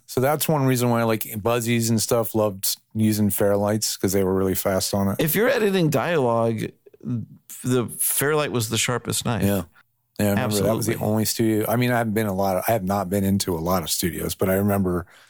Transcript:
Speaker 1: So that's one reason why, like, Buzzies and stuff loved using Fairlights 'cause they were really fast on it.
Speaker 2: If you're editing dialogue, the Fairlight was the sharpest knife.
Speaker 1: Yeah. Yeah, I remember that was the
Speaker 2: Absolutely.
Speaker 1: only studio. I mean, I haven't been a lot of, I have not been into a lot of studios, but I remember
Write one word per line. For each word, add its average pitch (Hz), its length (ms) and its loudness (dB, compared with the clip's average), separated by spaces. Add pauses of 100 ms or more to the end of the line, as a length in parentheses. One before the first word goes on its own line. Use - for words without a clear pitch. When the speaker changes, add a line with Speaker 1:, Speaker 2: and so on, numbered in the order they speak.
Speaker 1:
So - 140 -4
that's 147 280 0
one 147 160 2
reason 127 240 2
why, 117 140 2
like, 113 240 0 (160)
Buzzies 117 480 0
and 113 100 2
stuff 113 360 0
loved 104 400 -2 (180)
using 107 360 2
Fairlights 104 680 0
'cause 95 160 0
they 98 100 2
were 92 100 2
really 95 220 2
fast 95 400 0
on 98 140 2
it. 98 100 0
Speaker 2:
If 156 160 0
you're 214 140 2
editing 190 420 2
dialogue, 117 760 0 (960)
the 123 240 0 (100)
Fairlight 147 540 -2
was 113 160 -2
the 113 100 -2
sharpest - 460 -2
knife. 117 180 0
Speaker 1:
Yeah. 101 200 0 (580)
Yeah, 208 60 2
I 202 40 4
remember 202 320 0
that 104 140 2
was 110 100 -4
the 113 60 -2
Speaker 2:
Absolutely. 113 120 -4
Speaker 1:
only 107 200 0
studio. 110 440 0
I 107 60 0
mean, 123 160 2
I 120 80 2
haven't 113 160 0
been 110 140 0
a 98 40 -2
lot 95 260 0
of, - 100 -2
I 113 40 2
have 110 120 0
not 98 260 -2
been 101 140 0
into 98 320 0
a - 20 -6
lot 87 240 0
of 80 80 -8
studios, 82 460 -4
but 101 120 -2
I 92 60 2
remember 98 500 0 (260)